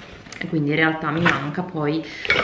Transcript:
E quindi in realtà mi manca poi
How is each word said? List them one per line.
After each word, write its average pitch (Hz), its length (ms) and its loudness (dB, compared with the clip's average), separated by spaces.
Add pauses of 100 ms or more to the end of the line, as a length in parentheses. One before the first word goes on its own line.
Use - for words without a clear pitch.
(400)
E - 80 -6
quindi 151 220 2
in 147 60 2
realtà 160 340 2
mi 160 120 0
manca 151 420 2
poi 156 400 0 (400)